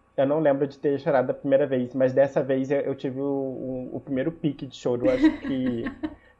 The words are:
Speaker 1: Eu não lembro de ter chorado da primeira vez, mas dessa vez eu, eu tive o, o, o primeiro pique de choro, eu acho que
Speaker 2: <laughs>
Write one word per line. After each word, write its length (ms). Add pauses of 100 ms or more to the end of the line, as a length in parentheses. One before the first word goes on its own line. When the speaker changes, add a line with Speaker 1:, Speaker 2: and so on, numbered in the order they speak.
(160)
Speaker 1:
Eu 120
não 100
lembro 300
de 100
ter 220
chorado 260
da 80
primeira 320
vez, 260
mas 220
dessa 260
vez 300
eu, 120
eu 120
tive 260
o, 40
o, 720
o 40
primeiro 300
pique 340
de 120
choro, 300
eu 60
acho 160 (120)
que 440 (300)
Speaker 2:
<laughs> 260